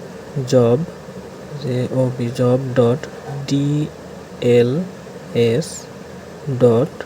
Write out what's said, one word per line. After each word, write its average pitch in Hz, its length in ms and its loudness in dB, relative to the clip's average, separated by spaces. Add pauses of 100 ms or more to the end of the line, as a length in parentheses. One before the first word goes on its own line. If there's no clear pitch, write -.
(480)
জব, 127 320 6 (840)
জে 127 280 -2
ও 127 260 2
বি, 123 100 -2 (100)
job 123 220 4 (200)
dot 120 220 4 (480)
D - 20 -2 (920)
L 120 300 6 (640)
S 117 320 2 (920)
dot 123 320 6 (120)